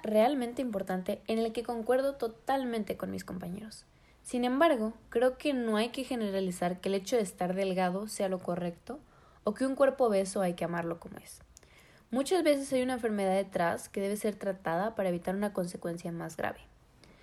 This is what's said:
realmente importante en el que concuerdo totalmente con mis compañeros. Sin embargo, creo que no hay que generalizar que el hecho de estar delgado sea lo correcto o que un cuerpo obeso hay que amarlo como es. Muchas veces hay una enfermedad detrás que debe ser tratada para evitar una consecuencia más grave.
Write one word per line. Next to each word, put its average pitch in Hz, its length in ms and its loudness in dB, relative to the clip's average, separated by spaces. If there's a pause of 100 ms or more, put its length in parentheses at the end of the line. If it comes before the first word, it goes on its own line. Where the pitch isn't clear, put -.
realmente 240 580 4
importante 196 640 -2
en 226 140 0
el 226 120 0
que 233 120 -4
concuerdo 247 500 0
totalmente 233 800 -2
con 190 140 -6
mis 190 140 -8
compañeros. 185 600 -10 (380)
Sin 247 220 -2
embargo, 254 480 4 (160)
creo 254 280 2
que 294 160 0
no 233 240 0
hay 226 120 2
que 254 160 -6
generalizar 190 760 -2
que - 80 -2
el 196 60 2
hecho 196 220 0
de 226 60 4
estar 185 320 -2
delgado 185 520 0
sea 208 220 -2
lo 185 100 0
correcto 175 640 -6 (420)
o 214 100 0
que 254 140 0
un 269 80 0
cuerpo 269 300 6
obeso 196 380 2
hay 180 120 2
que 175 100 -4
amarlo 170 360 -2
como - 180 -14
es. - 220 -20 (720)
Muchas 302 320 2
veces 277 280 2
hay 254 100 2
una 254 120 -2
enfermedad 208 400 0
detrás 190 540 0
que - 120 -6
debe 196 160 -2
ser 208 200 -2
tratada 196 580 -2
para 190 140 0
evitar 175 260 -2
una 202 180 -2
consecuencia 175 600 -4
más 165 240 -8
grave. - 240 -4 (640)